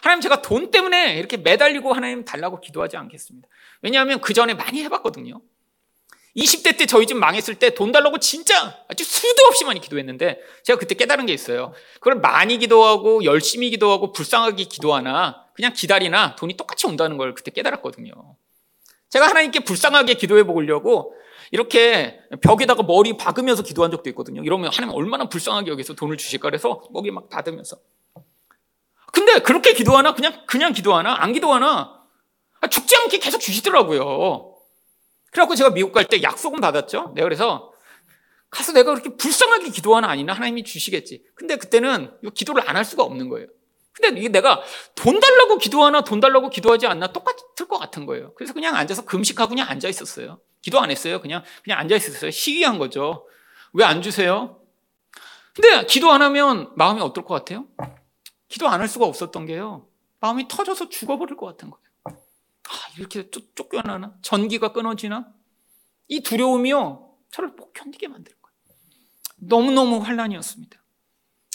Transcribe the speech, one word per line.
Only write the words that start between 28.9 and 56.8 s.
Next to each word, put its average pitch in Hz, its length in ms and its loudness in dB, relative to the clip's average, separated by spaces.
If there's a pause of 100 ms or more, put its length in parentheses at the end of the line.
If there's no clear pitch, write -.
근데 415 280 4
그렇게 339 340 4
기도하나? 269 400 4
그냥, 302 340 -6
그냥 302 240 0
기도하나? 196 480 0
안 208 140 -2
기도하나? 269 680 0 (600)
아, - 60 -2
죽지 - 280 2
않게 466 240 2
계속 277 200 -4
주시더라고요. 160 1160 0 (760)
그래갖고 339 240 4
제가 254 160 6
미국 190 200 0
갈 208 140 4
때 202 160 0
약속은 277 400 -4
받았죠. 170 540 -2
내가 147 100 0
그래서 175 480 -4 (760)
가서 320 240 -6
내가 294 200 6
그렇게 262 220 -8
불쌍하게 370 540 2
기도하나 214 380 2
아니나 151 260 -4
하나님이 233 300 -6
주시겠지. - 600 -10 (100)
근데 330 220 -6
그때는 233 540 0 (120)
이 208 80 -14
기도를 254 380 -2
안 151 60 -2
할 208 100 -2
수가 - 180 -2
없는 127 260 -8
거예요. 120 180 -12 (460)
근데 392 260 0
이게 233 100 -4
내가 208 340 4 (320)
돈 320 240 2
달라고 508 380 6
기도하나 285 460 4
돈 214 180 -4
달라고 269 280 4
기도하지 233 380 2
않나 185 240 -4
똑같을 - 560 -8
것 381 100 -4
같은 - 280 -14
거예요. 131 300 -12
그래서 262 180 -14
그냥 311 220 -4
앉아서 185 300 -4
금식하고 202 440 -2
그냥 254 200 -6
앉아 131 200 -8
있었어요. 143 500 -14 (220)
기도 180 180 -2
안 151 120 -2
했어요. 165 300 -8
그냥, 165 220 -12 (200)
그냥 196 160 -6
앉아 165 160 -2
있었어요. 156 360 -6
시기한 285 460 -2
거죠. 143 500 -6 (460)
왜 190 100 2
안 165 180 2
주세요? 196 580 -4 (960)
근데 403 320 6
기도 311 260 4
안 285 100 6
하면 277 540 2
마음이 196 260 2